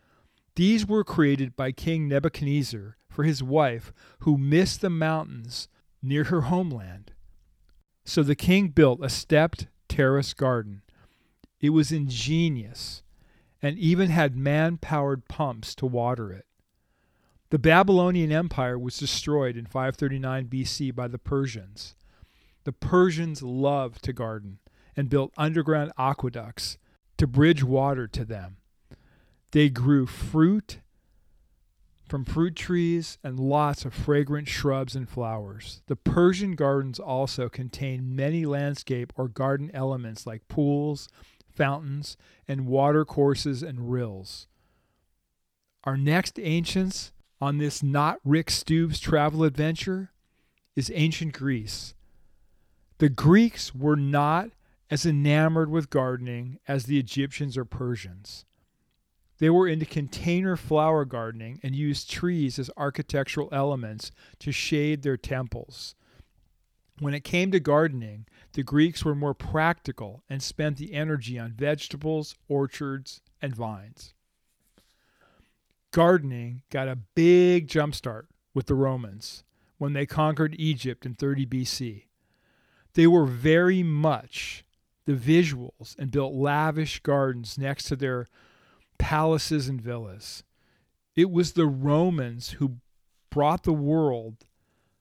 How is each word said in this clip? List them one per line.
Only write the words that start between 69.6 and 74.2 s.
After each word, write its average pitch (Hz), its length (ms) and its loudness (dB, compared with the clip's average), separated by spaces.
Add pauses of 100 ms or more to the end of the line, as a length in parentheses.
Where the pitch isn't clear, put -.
and 135 120 -6
spent 151 360 -4
the 160 160 -12
energy 143 460 -4
on 117 120 -10
vegetables, 147 840 -4 (120)
orchards, 139 720 -4 (200)
and 135 140 -6
vines. 110 580 -12 (1800)